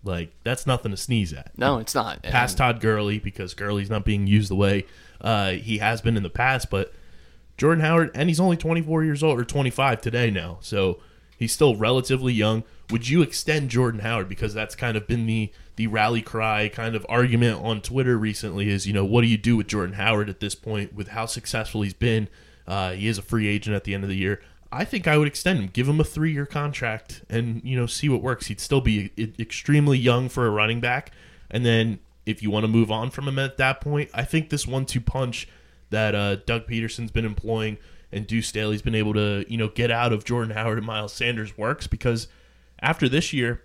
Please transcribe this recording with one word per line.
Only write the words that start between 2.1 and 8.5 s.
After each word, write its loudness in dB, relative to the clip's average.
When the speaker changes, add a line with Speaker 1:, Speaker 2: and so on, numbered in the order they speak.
Speaker 1:
Past 2
Speaker 2:
And -4
Speaker 1:
Todd 2
Gurley, 0
because -10
Gurley's -4
not -2
being 2
used 6
the -2
way, 2
uh, 0
he -2
has 0
been 2
in -2
the -6
past, 0
but -2
Jordan 4
Howard, 4
and 0
he's 2
only 4